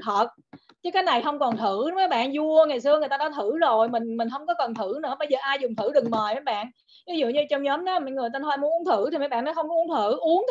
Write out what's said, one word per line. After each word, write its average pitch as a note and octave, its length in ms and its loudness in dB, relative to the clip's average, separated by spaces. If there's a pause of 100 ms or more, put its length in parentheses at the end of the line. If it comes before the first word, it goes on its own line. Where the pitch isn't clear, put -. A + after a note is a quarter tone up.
thật, G#3+ 240 2 (540)
chứ F4 100 -4
cái F#4+ 100 2
này C#4 200 2
không D4 160 -2
còn B3 180 0
thử A3 340 0
nữa F4+ 60 -4
mấy F#4+ 120 2
bạn." C4 280 0
Vua D#4 320 6
ngày C4 120 -2
xưa D4 180 4
người D4+ 100 0
ta C4+ 80 0
đã D4+ 200 -2
thử D4 220 -2
rồi, A#3+ 300 4
mình, A3+ 280 -4
mình A3+ 160 -2
không D4 140 -8
có E4+ 120 -2
cần A#3 160 -2
thử A3 280 -4
nữa, C#4 160 -4
bây D4+ 120 -4
giờ C4 100 2
ai C#4 200 -2
dùng A#3 160 -2
thử A3 160 -2
đừng A#3+ 180 4
mời G#3+ 240 0
mấy C#4 80 -6
bạn. A#3 280 -4 (360)
Ví F4 120 -4
dụ C4 100 2
như C4+ 120 2 (100)
trong C#4 120 0
nhóm C#4+ 220 -2
đó F#4 160 0
mọi C4+ 100 -8
người C4 220 -4
ta C4+ 60 -6
nói C#4+ 200 -2
muốn D4 140 -2
uống E4+ 120 -2
thử C#4 260 2
thì D#4+ 80 -2
mấy C#4 100 -2
bạn A#3+ 160 -2
nói, D#4 100 -4
"Không D#4+ 140 -4
có E4+ 60 -4
uống E4 140 2
thử, A3 320 0
uống F4 300 2